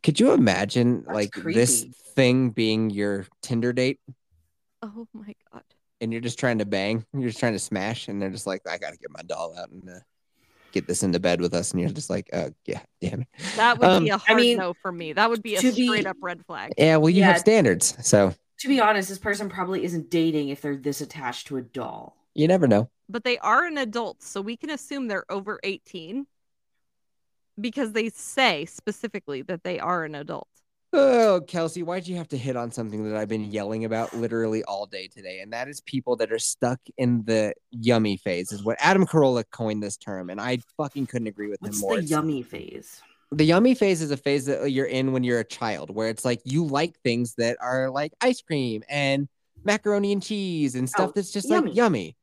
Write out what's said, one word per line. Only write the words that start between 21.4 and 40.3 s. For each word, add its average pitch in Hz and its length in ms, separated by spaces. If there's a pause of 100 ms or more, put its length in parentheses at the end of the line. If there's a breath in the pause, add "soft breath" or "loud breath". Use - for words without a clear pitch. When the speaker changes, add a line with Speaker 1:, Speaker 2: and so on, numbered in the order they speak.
Speaker 2:
to 139 100
a 127 40
doll. 117 540 (180)
Speaker 1:
You 151 140
never 175 200
know. 110 220 (200)
Speaker 3:
But 226 160
they 247 140
are 247 260
an 320 120
adult, 233 460
so - 160
we 214 160
can 294 140
assume 277 400
they're 196 200
over 196 340
eighteen 196 640 (1300)
because 226 320
they 220 180
say 196 560
specifically 190 760
that 170 240
they 180 140
are 170 260
an 151 100
adult. 147 320 (440)
Speaker 1:
Oh, 240 560
Kelsey, 165 360
why'd 170 240
you 180 80
have 170 140
to 139 80
hit 127 180
on 120 160
something 107 360
that 107 80
I've 107 120
been 107 240
yelling 107 340
about 110 300
literally 113 480
all 101 240
day 95 200
today? 95 320
And 104 140
that 123 140
is 143 140
people 127 340
that 110 160
are 113 80
stuck - 400 (180)
in 123 280
the 110 280 (160)
yummy 113 480
phase, 90 340
is 101 120
what 113 160
Adam 185 260
Carolla 131 460
coined 107 320
this 98 140
term. 92 340